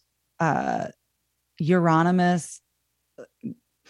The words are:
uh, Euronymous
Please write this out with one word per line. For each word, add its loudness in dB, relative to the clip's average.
uh, -2
Euronymous 2